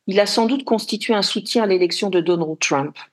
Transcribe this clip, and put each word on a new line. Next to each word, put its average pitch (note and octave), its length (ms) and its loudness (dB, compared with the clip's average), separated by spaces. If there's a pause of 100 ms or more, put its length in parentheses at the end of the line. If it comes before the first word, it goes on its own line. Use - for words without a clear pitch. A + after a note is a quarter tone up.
il G3 140 2
a G3+ 60 4
sans A3 200 2
doute C4+ 180 0
constitué A3 500 -2
un G#3 100 2
soutien A3 400 -2
à - 20 2
l'élection F#3 440 0
de F3+ 120 2
Donald D#3+ 380 0
Trump. D3 360 0 (180)